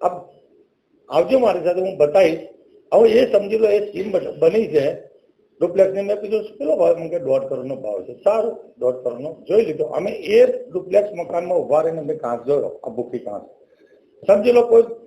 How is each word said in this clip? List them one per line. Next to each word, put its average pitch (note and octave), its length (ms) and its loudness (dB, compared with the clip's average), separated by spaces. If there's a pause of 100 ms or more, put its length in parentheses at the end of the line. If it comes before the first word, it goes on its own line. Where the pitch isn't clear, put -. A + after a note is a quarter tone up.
આપ - 360 -4 (720)
આવજો E3+ 300 2
મારી F3+ 260 0
સાથે, F3 160 0
હું F#3+ 160 -4
બતાવીશ. D#3+ 420 4 (560)
હવે A3+ 140 8
એ A#3+ 240 4
સમજી G3+ 260 0
લો, G#3+ 100 4
એ G3+ 200 0
સ્કીમ G3 220 -8
બન-, D#3+ 280 -4
બની F#3 280 2
છે D3 280 0 (640)
ડુપ્લેક્સની. F#3+ 420 2
મેં G3+ 140 -2
કીધું, G#3+ 260 -4
"કેટલો C#4 340 -4
ભાવ?" E3+ 220 2
મને E3 100 -8
કે, E3+ 100 -4
"દોઢ C3+ 260 -2
કરોડનો C3 320 -8
ભાવ G#2 260 -8
છે." A#2+ 120 -14
સારું, A3 440 -2 (200)
દોઢ B2 160 0
કરોડનો B2+ 540 -10
જોઈ G#3+ 160 2
લીધો. D3+ 200 -4
અમે F3+ 260 -6
એ A#3+ 600 2
ડુપ્લેક્સ F#3+ 420 0
મકાનમાં F3 460 -4
ઊભા D3 220 0
રહીને E3 200 -4
અમે D3+ 140 -6
કાંસ A#2+ 320 -6
જોયો, C3 380 -2
આ B2 60 -8
ભૂખી A#2 280 -8
કાંસ. G2+ 240 -10 (840)
સમજી G#3+ 260 4
લો, A#3+ 100 6
કોઈ A3+ 200 6 (240)